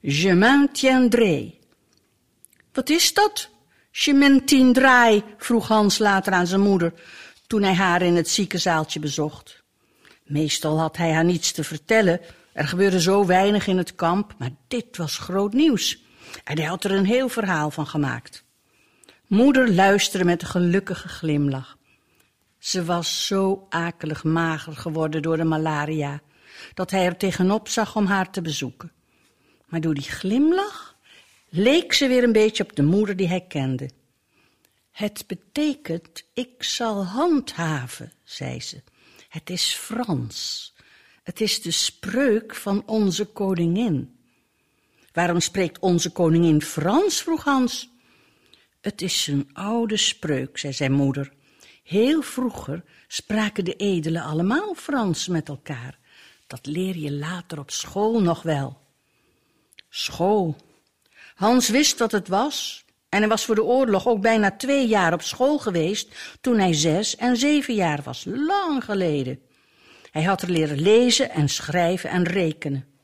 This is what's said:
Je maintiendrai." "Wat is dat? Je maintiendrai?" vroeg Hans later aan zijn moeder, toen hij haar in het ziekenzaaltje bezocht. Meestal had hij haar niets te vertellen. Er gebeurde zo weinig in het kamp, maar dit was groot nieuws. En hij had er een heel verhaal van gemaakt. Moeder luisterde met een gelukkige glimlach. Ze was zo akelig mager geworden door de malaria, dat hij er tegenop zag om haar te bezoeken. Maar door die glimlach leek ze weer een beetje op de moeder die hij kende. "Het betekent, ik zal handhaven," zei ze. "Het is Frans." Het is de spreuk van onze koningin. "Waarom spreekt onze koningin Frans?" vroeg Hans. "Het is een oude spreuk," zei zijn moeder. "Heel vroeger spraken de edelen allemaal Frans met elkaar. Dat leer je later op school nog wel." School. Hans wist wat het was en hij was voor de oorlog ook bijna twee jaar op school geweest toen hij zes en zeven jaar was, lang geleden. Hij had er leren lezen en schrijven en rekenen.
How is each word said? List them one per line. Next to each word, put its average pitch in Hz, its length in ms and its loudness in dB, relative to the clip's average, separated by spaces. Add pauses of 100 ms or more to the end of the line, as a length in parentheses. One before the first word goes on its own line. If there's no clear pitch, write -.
Je 160 340 2
maintiendrai." 240 1200 4 (1120)
"Wat - 160 -4
is 330 260 2
dat? - 360 0 (400)
Je - 240 0
maintiendrai?" 262 1080 6 (140)
vroeg - 320 0
Hans 214 300 4
later 202 340 2
aan 180 140 2
zijn 190 140 2
moeder, 185 320 2 (540)
toen 208 160 0
hij 190 120 2
haar 180 280 2
in 175 140 4
het 165 120 0
ziekenzaaltje 165 720 -2
bezocht. 151 640 -8 (600)
Meestal 151 560 -2
had 160 160 -4
hij 165 160 0
haar 160 120 2
niets 175 280 0
te 156 120 -6
vertellen. 180 560 2 (320)
Er 147 160 -4
gebeurde 185 320 2
zo 196 260 4
weinig 196 400 4
in 185 120 0
het 175 160 -4
kamp, 180 440 -2
maar 127 120 -6 (180)
dit 233 280 -8
was 160 220 -6
groot 196 340 -2
nieuws. 269 500 2 (420)
En 151 120 -6
hij 156 100 -2
had 180 180 -6
er 196 60 0
een 196 160 2
heel 247 220 2
verhaal 180 420 -2
van 143 160 -6
gemaakt. 131 580 -6 (840)
Moeder 247 480 4
luisterde 196 500 4
met 175 180 2
een 170 60 -12
gelukkige 180 600 -2
glimlach. 143 680 -4 (800)
Ze 185 260 -6
was 170 420 -2
zo 190 420 -2
akelig 165 560 -6
mager 160 520 -2
geworden 156 460 -4
door 160 140 -2
de 165 80 -2
malaria, 151 760 -2 (540)
dat 185 160 -6
hij 190 140 2
er 175 120 0
tegenop 196 520 0
zag - 280 -2
om 208 100 2
haar 190 240 0
te 185 120 -6
bezoeken. 151 500 -8 (760)
Maar 165 140 -6
door 156 140 -2
die 139 160 -8
glimlach 320 840 0 (520)
leek 254 440 2
ze 277 140 2
weer 254 180 4
een 233 80 4
beetje 214 320 4
op - 120 -12
de 143 60 2
moeder 196 340 2
die 185 120 0
hij 180 200 -2
kende. 131 420 -4 (1000)
"Het 208 360 -8
betekent, - 960 -6 (100)
ik - 300 -8
zal 214 400 -4
handhaven," 175 1080 -4 (120)
zei 127 360 -10
ze. - 220 -14 (460)
"Het - 220 -14
is - 240 -4
Frans." 180 1000 -6 (500)
Het - 160 -10
is - 220 -2
de 170 80 -6
spreuk 220 840 0
van 202 320 -2
onze 208 380 0
koningin. 185 920 -2 (960)
"Waarom 170 280 0
spreekt 180 380 -4
onze 175 320 0
koningin 165 520 4
Frans?" 254 600 0
vroeg 330 220 -4
Hans. 262 460 -2 (920)
"Het - 220 -10
is - 240 -4
een 139 260 -2
oude 220 440 -4
spreuk," 139 640 -4
zei 139 140 -8
zijn 135 200 -2
moeder. 139 400 0 (500)
"Heel 254 400 0
vroeger 180 640 -6 (240)
spraken 208 560 -4
de 175 100 -6
edelen 170 480 -2
allemaal 220 520 -2
Frans 226 540 -4
met 165 200 -4
elkaar. 135 500 -12 (480)
Dat - 200 -16
leer 180 300 -6
je 147 160 -6
later 156 460 -10
op 139 120 -14
school 220 500 -2
nog 170 220 2
wel." 139 360 -4 (1120)
School. 180 680 -2 (800)
Hans 233 340 2
wist 269 300 0
wat 226 140 0
het 202 160 -2
was 226 560 -4 (240)
en 196 100 -2
hij 214 100 2
was 214 160 0
voor 226 100 0
de 220 100 2
oorlog 240 420 2
ook 226 140 0
bijna 214 360 2
twee 277 300 0
jaar 196 260 2
op 170 100 -4
school 285 360 0
geweest 185 800 -4
toen 240 180 2
hij 185 140 4
zes 160 440 0
en 247 200 0
zeven 277 380 0
jaar 156 280 0
was, 127 220 -12
lang 302 600 -2
geleden. 151 540 -2 (720)
Hij 156 120 -4
had 185 200 0
er 180 80 -6
leren 151 300 0
lezen 220 500 4
en 147 180 0
schrijven 175 640 -2
en 180 120 0
rekenen. 160 640 -4 (180)